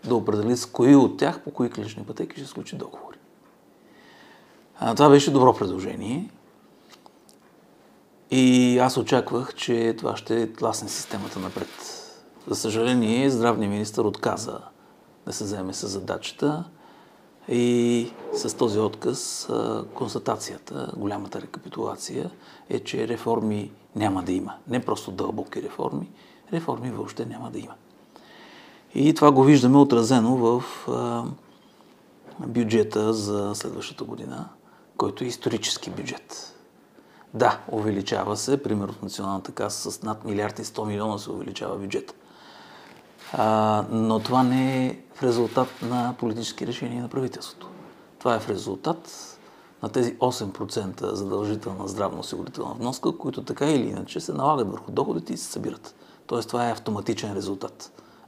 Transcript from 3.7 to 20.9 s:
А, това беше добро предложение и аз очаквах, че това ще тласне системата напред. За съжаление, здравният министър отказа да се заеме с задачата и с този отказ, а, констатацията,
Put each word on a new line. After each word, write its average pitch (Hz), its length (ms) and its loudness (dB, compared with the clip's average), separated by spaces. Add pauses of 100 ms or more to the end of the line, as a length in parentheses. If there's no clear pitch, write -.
А, 113 160 0
това 143 140 8
беше 143 240 10
добро 127 240 8
предложение 101 720 -4 (2000)
и 127 480 8
аз 127 180 4
очаквах, 127 580 0
че 117 440 2
това 113 180 -2
ще 113 360 -2
тласне - 360 -4
системата - 520 -8
напред. - 600 -10 (460)
За 110 80 -4
съжаление, 117 760 2
здравният 113 420 2
министър 107 320 -2
отказа 107 540 -2 (680)
да - 60 -8
се - 120 -6
заеме 95 280 -6
с 101 160 -8
задачата 98 760 -4 (840)
и 120 640 2 (220)
с 120 240 -4
този 107 220 2
отказ, - 720 -2
а, 113 340 -2 (100)
констатацията, 117 1000 -6